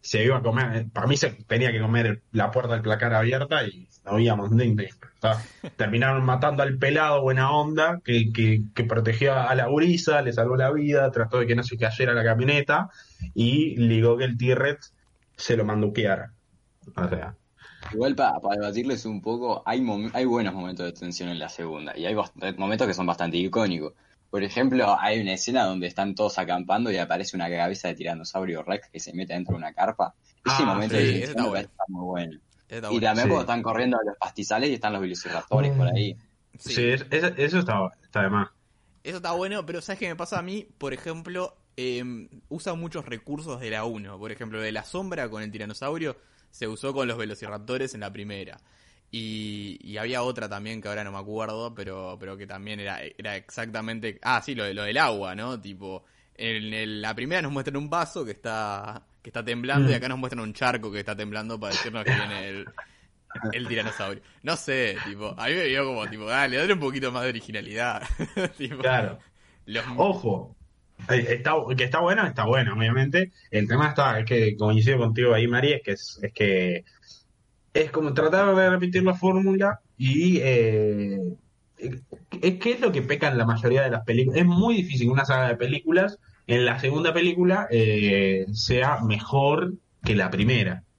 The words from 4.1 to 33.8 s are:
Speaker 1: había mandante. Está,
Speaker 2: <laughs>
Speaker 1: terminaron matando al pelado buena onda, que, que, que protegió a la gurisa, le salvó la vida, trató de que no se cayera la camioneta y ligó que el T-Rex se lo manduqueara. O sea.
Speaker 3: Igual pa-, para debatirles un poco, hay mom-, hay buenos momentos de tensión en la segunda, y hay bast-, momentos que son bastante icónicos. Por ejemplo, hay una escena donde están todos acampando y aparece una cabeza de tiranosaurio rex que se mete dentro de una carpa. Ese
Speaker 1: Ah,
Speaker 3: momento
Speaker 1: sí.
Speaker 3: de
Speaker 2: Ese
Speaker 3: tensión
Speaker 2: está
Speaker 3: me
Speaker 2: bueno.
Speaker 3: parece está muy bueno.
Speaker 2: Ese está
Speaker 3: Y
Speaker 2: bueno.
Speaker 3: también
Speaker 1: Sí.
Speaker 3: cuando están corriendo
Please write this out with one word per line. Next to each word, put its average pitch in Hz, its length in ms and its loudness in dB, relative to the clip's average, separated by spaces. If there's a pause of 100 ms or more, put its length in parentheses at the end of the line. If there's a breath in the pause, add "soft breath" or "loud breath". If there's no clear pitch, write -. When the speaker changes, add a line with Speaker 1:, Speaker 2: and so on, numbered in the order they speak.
Speaker 1:
había 113 220 4
mandante. 107 540 2 (240)
Está, 110 300 0 (160)
Speaker 2:
<laughs> - 180 -12
Speaker 1:
terminaron 131 480 2
matando 135 380 2
al 135 160 0
pelado 147 420 4
buena 131 300 4
onda, 156 520 2
que, 117 300 2
que, 110 300 4 (100)
que 120 100 0
protegió 113 520 2
a 131 180 2
la 127 140 2
gurisa, 156 560 4
le 120 100 0
salvó 120 220 2
la 131 160 4
vida, 147 400 4
trató 117 280 0
de 120 60 2
que 117 100 2
no 123 60 2
se 120 160 -6
cayera 117 360 2
la 113 100 2
camioneta 143 680 2 (460 loud breath)
y 131 420 4
ligó 117 400 6
que 131 60 0
el 120 160 -2
T-Rex 127 520 0 (440)
se - 200 0
lo 107 100 2
manduqueara. 104 680 0 (640)
O 90 120 -2
sea. 92 280 -6 (580 loud breath)
Speaker 3:
Igual 127 220 0
pa-, 135 260 2
para 101 180 0
debatirles 107 460 -2
un 104 160 -6
poco, 117 460 -4
hay 123 140 0
mom-, 110 320 -2
hay 127 120 0
buenos 117 300 2
momentos 90 300 -8
de 85 80 -6
tensión 87 360 -10
en 87 80 -6
la 80 120 -8
segunda, 78 460 -10
y 80 120 -6
hay 107 80 -2
bast-, 95 420 -6
momentos 110 300 0
que 95 80 0
son 90 100 -2
bastante 85 320 -2
icónicos. 90 560 -2 (360 soft breath)
Por 101 140 -2
ejemplo, 113 540 2
hay 107 220 0
una 98 140 0
escena 117 320 0
donde 92 220 -2
están 98 280 -4
todos 104 240 0
acampando 90 500 0
y 92 80 0
aparece 90 380 -4
una 87 140 -4
cabeza 87 400 -2
de 80 60 -6
tiranosaurio 85 680 -6
rex 98 240 -6
que - 140 -16
se 82 120 -14
mete 87 200 -8
dentro 90 220 -4
de - 20 -10
una 78 160 -8
carpa. 98 420 -2 (300 soft breath)
Ese 135 180 2
Speaker 1:
Ah, - 40 4
Speaker 3:
momento 104 280 0
Speaker 1:
sí. 104 80 4
Speaker 3:
de 104 60 4
Speaker 2:
Ese - 20 2
Speaker 3:
tensión 98 200 -2
Speaker 2:
está 127 120 -2
Speaker 3:
me 110 60 0
Speaker 2:
bueno. 98 40 -4
Speaker 3:
parece 98 180 -6
está - 180 -8
muy 90 160 -8
bueno. 87 260 -4 (360)
Speaker 2:
Ese - 100 -14
está 110 100 -8
Speaker 3:
Y 107 40 -4
Speaker 2:
bueno. 113 160 0
Speaker 3:
también 107 180 2
Speaker 1:
Sí. - 40 4
Speaker 3:
cuando 147 120 2
están 120 200 -2
corriendo 117 360 0